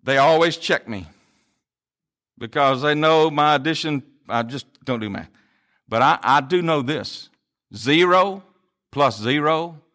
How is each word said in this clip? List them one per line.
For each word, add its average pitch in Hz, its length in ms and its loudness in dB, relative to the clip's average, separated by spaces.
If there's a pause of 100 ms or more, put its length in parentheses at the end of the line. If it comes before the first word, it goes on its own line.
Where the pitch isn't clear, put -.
they 135 140 0
always 160 400 4
check - 300 -4
me 95 200 -12 (1300)
because 135 460 0
they 147 100 0
know 156 380 2
my 151 240 2
addition, 147 480 -4 (260)
I 117 140 -2
just 120 240 -12 (180)
don't 123 140 -6
do 107 100 -8
math. 95 200 -12 (600)
But 113 140 2
I, 151 180 2
I 139 200 2
do 160 200 -2
know 160 220 -2
this. 120 460 -8 (440)
Zero 180 680 2 (480)
plus 131 280 0
zero 151 640 -2 (140)